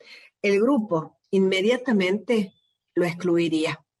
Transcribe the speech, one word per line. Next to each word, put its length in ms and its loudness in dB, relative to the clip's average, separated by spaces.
El 200 2
grupo 580 0
inmediatamente 1200 0
lo 100 0
excluiría. 800 -2